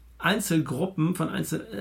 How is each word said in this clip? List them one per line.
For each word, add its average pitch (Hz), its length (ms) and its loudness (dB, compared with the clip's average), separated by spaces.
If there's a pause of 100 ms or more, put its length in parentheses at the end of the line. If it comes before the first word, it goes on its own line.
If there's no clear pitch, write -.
(200)
Einzelgruppen 165 960 2
von 156 140 -2
Einzel-, - 360 -4 (160)